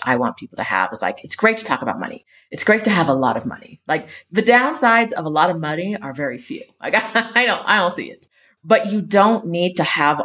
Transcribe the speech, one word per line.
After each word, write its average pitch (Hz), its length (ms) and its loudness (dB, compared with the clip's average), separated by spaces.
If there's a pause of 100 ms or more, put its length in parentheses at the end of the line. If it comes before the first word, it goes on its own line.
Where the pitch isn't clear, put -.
I 127 140 0
want 120 200 -2
people - 200 -18
to 98 60 -6
have 92 300 -2
is, 90 80 -10
like, - 220 -4
it's - 140 -10
great 220 220 2
to - 60 -8
talk 131 160 -2
about 117 200 -6
money. - 240 -12 (260)
It's - 140 -6
great 214 200 2
to 226 60 2
have 170 180 2
a 139 60 4
lot 127 220 0
of 113 100 -6
money. - 400 -12
Like, - 220 -4 (240)
the 202 100 0
downsides 240 720 4
of - 120 -6
a 156 60 -6
lot 156 200 2
of 170 100 -4
money 165 360 -4
are 139 160 -10
very 131 260 -8
few. - 260 -14 (160)
Like, - 140 -4
<laughs> 220 220 0
I 233 300 2
don't, 202 180 0
I 208 120 2
don't 180 160 2
see 120 180 -8
it, - 160 -20 (380)
but 208 220 4
you 208 140 -2
don't 208 460 4
need 175 300 -2
to 165 80 0
have 147 400 2